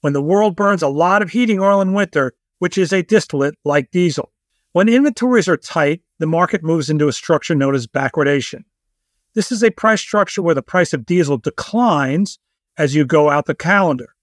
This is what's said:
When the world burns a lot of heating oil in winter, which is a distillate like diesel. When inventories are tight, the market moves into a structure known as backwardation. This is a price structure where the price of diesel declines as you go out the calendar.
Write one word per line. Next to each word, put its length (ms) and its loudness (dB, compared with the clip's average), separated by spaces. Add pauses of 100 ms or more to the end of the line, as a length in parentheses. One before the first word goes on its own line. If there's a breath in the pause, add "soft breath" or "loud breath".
When 120 -2
the 80 0
world 340 2
burns 280 0
a 40 0
lot 360 2
of 80 -8
heating 280 0
oil 220 2
in 100 0
winter, 420 -2 (260)
which 180 -2
is 160 0
a 80 2
distillate 540 0 (100)
like 260 -2
diesel. 400 -2 (420)
When 140 4
inventories 640 2
are 80 2
tight, 440 -2 (180)
the 80 -2
market 360 0
moves 260 -2
into 180 2
a 60 -2
structure 420 -2
known 180 0
as 140 -4
backwardation. 760 -4 (680)
This 180 -2
is 120 0
a 80 4
price 300 0
structure 420 -2
where 120 2
the 60 -4
price 320 -2
of 120 -6
diesel 340 0
declines 1000 -2 (400)
as 160 0
you 120 2
go 260 2
out 160 -2
the 80 -4
calendar. 680 0